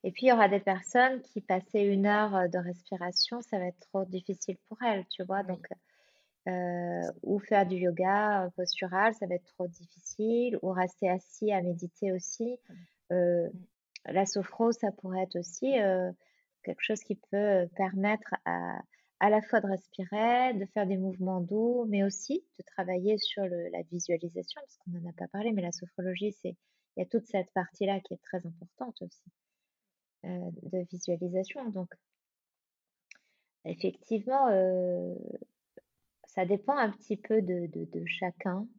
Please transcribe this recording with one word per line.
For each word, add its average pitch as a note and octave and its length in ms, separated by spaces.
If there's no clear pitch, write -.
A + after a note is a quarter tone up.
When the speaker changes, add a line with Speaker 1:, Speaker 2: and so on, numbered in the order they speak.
Speaker 1:
Et F#3+ 80
puis, B3 160
il - 20
y - 20
aura A3+ 160
des G3 120
personnes B3 640
qui, - 180
passer F#3+ 400
une G3+ 240
heure, G#3 300
euh, F3+ 120
de F3+ 120
respiration, F3+ 840
ça A3 180
va F3+ 60
être F3+ 140
trop F#3+ 260
difficile F#3 520
pour A3 160
elles, G3+ 260
tu - 140
vois. F#3+ 180
Speaker 2:
Oui. G3 60
Speaker 1:
Donc, F3 200
euh, F3 540
ou G3+ 160
faire G3 260
du F3+ 120
yoga, F#3 680
euh, F3+ 60
postural, F#3 640
ça G3+ 120
va F3+ 80
être - 200
trop F3+ 120
difficile, A3 960
ou F#3 100
rester F#3 380
assis F#3 420
à F#3+ 100
méditer F3+ 500
aussi. A3+ 480
Speaker 2:
Mm. F3+ 40
Speaker 1:
Euh, F3 360
Speaker 2:
Mm. - 640
Speaker 1:
la F#3+ 120
sophro, G3+ 460
ça A3+ 200
pourrait F#3 320
être F#3 140
aussi, B3+ 420
euh, F#3 320
quelque - 200
chose G#3+ 180
qui G3+ 140
peut, - 220
euh, G3+ 280
permettre G3 600
à, F2 340
à G3+ 100
la G#3+ 120
fois A3 200
de G3+ 60
respirer, A3 840
de G3 140
faire G#3 200
des F#3+ 100
mouvements F#3 440
doux, A3+ 480
mais G3+ 140
aussi C4 420
de - 40
travailler F#3 540
sur - 280
le, F3 240
la E3+ 120
visualisation, F3 680
parce - 160
qu'on - 140
n'en E3+ 180
a E3 40
pas F3 140
parlé, G#3+ 240
mais G3+ 120
la F3 100
sophrologie, F3+ 580
c'est, F3+ 240
il F#3 60
y - 20
a - 20
toute A3+ 220
cette F#3+ 240
partie-là F#3+ 480
qui F#3+ 140
est - 100
très F3 240
importante E3+ 540
aussi, - 300
euh, F3+ 240
de F3+ 160
visualisation. F3+ 800
Donc, F#3 240
effectivement, A3 840
euh, F3+ 640
ça F#3 180
dépend G3+ 320
un A3 140
petit - 260
peu A3 240
de, F3+ 260
de, E3 180
de E3 200
chacun F#3 600